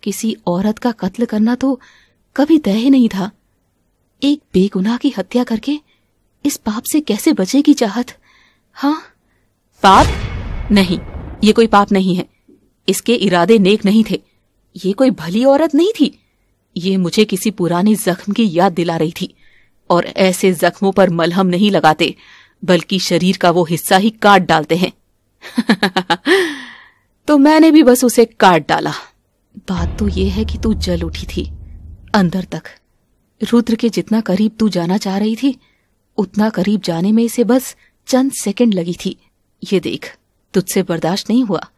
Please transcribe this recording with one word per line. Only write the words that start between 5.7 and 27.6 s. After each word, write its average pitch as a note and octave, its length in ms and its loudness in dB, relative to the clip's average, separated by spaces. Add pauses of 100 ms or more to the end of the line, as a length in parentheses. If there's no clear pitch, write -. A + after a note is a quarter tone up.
इस C#4+ 120 -2
पाप A3 260 -8
से - 180 -2
कैसे D4 320 0
बचेगी C4+ 420 2
चाहत? A#3 320 -2 (680)
हाँ, D4 300 -4 (800)
पाप? G3+ 240 6 (680)
नहीं, F#3+ 260 2 (460)
ये G#3 80 6
कोई A3+ 140 4
पाप G3+ 260 2
नहीं F#3 240 0
है। F3+ 100 -6 (600)
इसके G#3+ 260 0
इरादे G3 440 2
नेक G3+ 260 2
नहीं G#3+ 260 4
थे। F#3 120 -6 (540)
ये F#3 160 -4
कोई B3+ 180 2
भली F3+ 340 -4
औरत C#4+ 300 2
नहीं F4 260 2
थी। - 180 -2 (580)
ये F#3+ 200 -2
मुझे F#3 280 2
किसी G#3 260 -4
पुराने F3+ 440 0
जख्म G3 380 -4
की G3 260 0
याद F#3 140 2
दिला E3+ 240 -4
रही E3 240 -2
थी - 140 -12 (560)
और F3 160 0
ऐसे F#3+ 460 0
जख्मों F3 400 -2
पर F#3+ 180 4
मलहम E3+ 360 0
नहीं F3+ 240 2
लगाते, E3+ 440 2 (500)
बल्कि F3+ 340 0
शरीर F3+ 380 0
का F3+ 140 2
वो E3+ 140 2
हिस्सा E3+ 320 0
ही G#3 140 2
काट G3+ 320 4
डालते D#3+ 340 0
हैं। F#3 160 -2 (760)
<laughs> F#3 500 -2 (1080)
तो D4 120 4
मैंने D#4 320 6